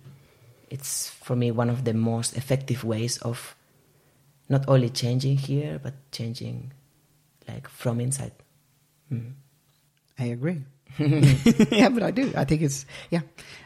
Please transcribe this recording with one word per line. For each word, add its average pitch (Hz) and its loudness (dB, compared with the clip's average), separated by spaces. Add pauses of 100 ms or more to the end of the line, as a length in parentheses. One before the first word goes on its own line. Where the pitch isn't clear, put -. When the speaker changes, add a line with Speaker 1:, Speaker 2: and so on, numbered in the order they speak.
(720)
Speaker 1:
it's - -8
for - -6
me 120 2
one 117 0
of 120 -2
the 113 0
most 117 0
effective 127 -2
ways 113 -2
of - -8 (920)
not 139 2
only 127 6
changing 131 0
here, 143 -4
but - -10 (180)
changing, 120 -8 (760)
like, 120 -14
from 120 -4
inside. 127 -4 (800)
Mm. 120 -6 (840)
Speaker 2:
I 127 -4
agree. 135 -4 (140)
<laughs> - -12
Yeah, 156 6
but 233 0
I 170 0
do. 240 -2
I 139 0
think 156 2
it's, 139 -2 (240)
yeah. 170 0 (460)